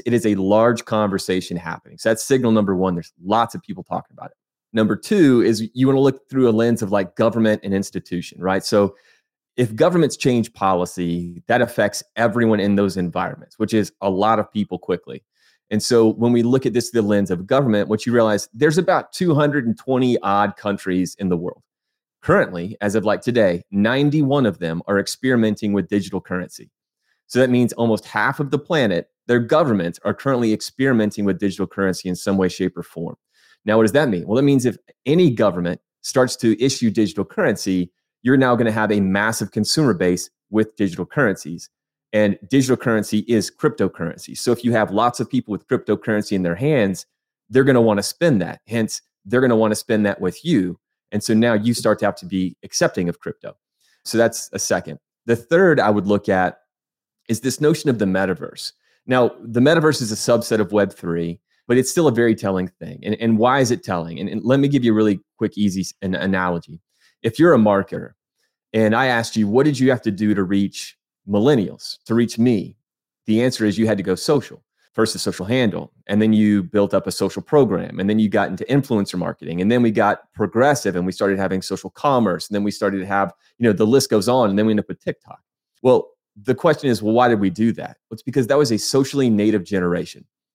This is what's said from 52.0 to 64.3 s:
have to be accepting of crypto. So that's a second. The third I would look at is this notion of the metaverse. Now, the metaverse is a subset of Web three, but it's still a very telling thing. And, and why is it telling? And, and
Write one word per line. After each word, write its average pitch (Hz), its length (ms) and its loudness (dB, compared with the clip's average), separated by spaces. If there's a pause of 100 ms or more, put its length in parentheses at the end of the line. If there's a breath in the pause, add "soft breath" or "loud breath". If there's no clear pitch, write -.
have 101 120 -2
to - 80 -16
be 92 380 -4
accepting - 440 -2
of 85 140 -8
crypto. - 340 -14 (480)
So - 140 -4
that's 113 340 0
a - 80 -8
second. 87 400 -6 (260)
The 117 120 0
third 165 420 2
I 104 100 2
would 104 160 0
look 101 220 0
at 92 320 0 (720)
is 113 100 -4
this - 220 -6
notion 156 280 0
of 120 80 0
the 104 80 -2
metaverse. 95 680 -4 (340)
Now, 123 240 2 (100)
the 117 200 -2
metaverse 156 400 4
is 110 100 -6
a 107 40 -4
subset 117 440 0
of 101 140 -2
Web 101 180 2
three, 85 480 -6 (260)
but 120 120 2
it's 131 120 2
still 160 200 2
a - 20 4
very 117 240 2
telling 95 320 -4
thing. 90 360 -16
And, 107 180 -4
and 113 160 2
why 127 240 2
is 120 100 0
it - 120 -2
telling? 85 360 -6
And, 95 80 -8
and 101 160 -8